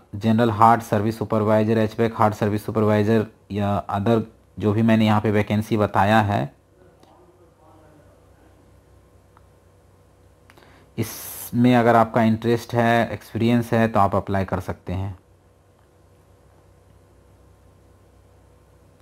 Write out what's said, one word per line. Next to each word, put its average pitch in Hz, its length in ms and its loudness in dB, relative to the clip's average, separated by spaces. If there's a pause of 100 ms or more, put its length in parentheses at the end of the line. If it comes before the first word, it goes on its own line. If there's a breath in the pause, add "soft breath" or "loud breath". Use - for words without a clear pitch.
(140)
जनरल 110 360 2
हार्ड 113 320 4
सर्विस 110 360 -2
सुपरवाइजर, 110 600 0
एचवैक 110 380 -2
हार्ड 107 180 2
सर्विस 104 300 -4
सुपरवाइजर 107 600 0 (260)
या 101 340 -4
other 107 360 0 (360)
जो 107 140 -2
भी 107 100 0
मैंने 110 240 2
यहाँ 107 140 2
पे 110 100 -2
वैकेंसी 107 460 -2
बताया 104 440 2
है, 107 380 -4 (4000 soft breath)
इसमें - 800 -2
अगर 117 200 4
आपका 113 260 2
इंटरेस्ट 113 520 0
है, 117 380 2
एक्सपीरियंस 117 600 -2
है, 113 160 2
तो 113 120 0
आप 98 160 2
अप्लाई 98 280 -2
कर 95 160 -6
सकते 92 320 -12
हैं। 95 260 -8 (3750)